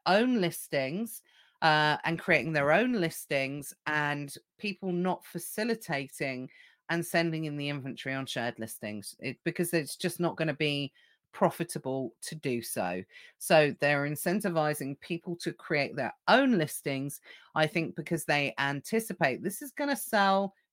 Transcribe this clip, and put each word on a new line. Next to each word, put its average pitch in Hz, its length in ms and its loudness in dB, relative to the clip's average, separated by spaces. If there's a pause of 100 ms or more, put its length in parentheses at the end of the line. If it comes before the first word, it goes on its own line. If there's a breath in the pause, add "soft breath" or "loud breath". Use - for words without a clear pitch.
own 226 360 4
listings, 165 800 -2 (400 soft breath)
uh, 151 420 6
and 165 160 0
creating 156 320 2
their 147 220 4
own 233 180 4
listings, 147 840 -2 (120)
and 147 500 -2 (220)
people 190 340 -6
not 180 320 -2
facilitating 147 1300 -6 (400 loud breath)
and 170 160 0
sending 165 400 0
in 147 100 -4
the 143 140 -2
inventory 135 440 -6
on 135 120 -4
shared 120 340 -4
listings, 107 600 -8
it, - 260 -8
because 170 280 -2
it's 156 220 0
just - 240 -4
not 175 160 0
gonna 160 180 0
be 143 380 -2 (400 soft breath)
profitable 135 920 -2
to - 140 -10
do 131 260 -4
so. 92 420 -2 (340 loud breath)
So 151 420 6
they're 143 240 4
incentivizing 151 960 -2
people 170 380 -6
to - 160 -6
create - 420 -2
their 127 180 -4 (140)
own 240 300 6
listings, 143 640 -4 (340 loud breath)
I 156 120 4
think, 160 280 -2
because 160 300 -4
they 143 320 2
anticipate 143 840 0
this - 180 -6
is 285 100 -12
gonna 285 240 -2
sell 196 580 2 (200)